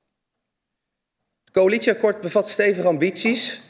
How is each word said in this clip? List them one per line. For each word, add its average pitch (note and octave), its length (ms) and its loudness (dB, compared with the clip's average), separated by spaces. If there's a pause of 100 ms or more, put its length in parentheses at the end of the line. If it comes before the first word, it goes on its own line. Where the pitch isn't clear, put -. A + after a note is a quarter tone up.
(1400)
Het - 100 -20
coalitieakkoord G#3 680 2
bevat G3 280 -2
stevige F#3+ 380 0
ambities F#3+ 840 -2